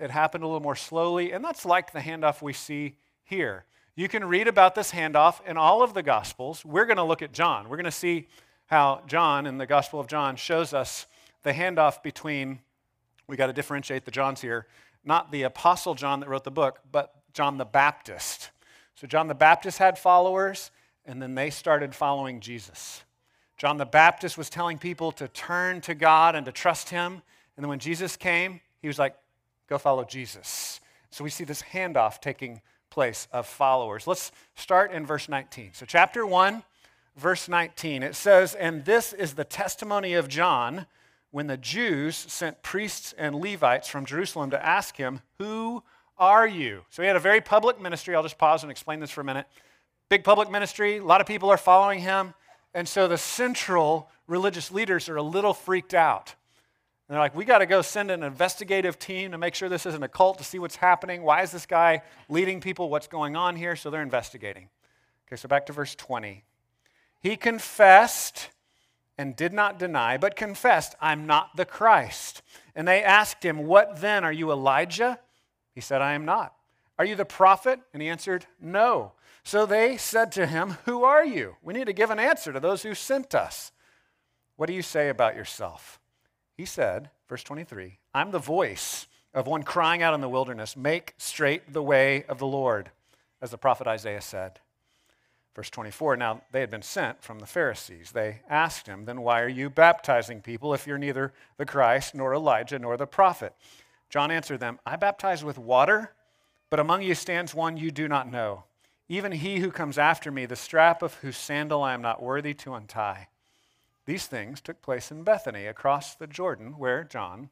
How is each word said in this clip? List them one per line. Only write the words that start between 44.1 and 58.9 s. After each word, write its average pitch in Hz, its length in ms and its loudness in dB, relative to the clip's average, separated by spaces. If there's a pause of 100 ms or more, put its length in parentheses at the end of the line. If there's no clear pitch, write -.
to 139 140 -4
ask 175 320 -2
him, 131 240 -8 (180)
'Who 226 440 -8 (360)
are 208 280 8
you?'" 127 440 -4
So 165 120 -8
he 185 40 2
had 196 100 4
a 165 40 4
very 202 200 6
public 214 400 2
ministry. 175 360 -6
I'll 156 60 2
just 156 160 -6
pause 156 240 4
and 151 80 -12
explain 156 300 -10
this 147 100 -10
for 151 100 -12
a 139 40 -6
minute. 139 220 -6 (640)
Big 196 160 4
public 208 260 6
ministry, 208 480 -2
a 196 60 -10
lot 180 160 8
of 196 60 2
people 202 240 0
are 196 60 10
following 190 440 6
him. 185 340 -2 (420)
And 170 120 -4
so 190 180 2
the 170 120 2
central 165 920 0 (160)
religious 180 460 -4
leaders 190 360 -2
are 160 80 -6
a 147 60 -2
little 190 320 0
freaked 185 400 -4
out. 151 400 4 (760)
And 143 60 -10
they're 151 60 0
like, 143 140 0
"We 185 100 -8
gotta 214 220 6
go - 160 4
send 202 280 -4
an 170 120 -4
investigative 180 760 -2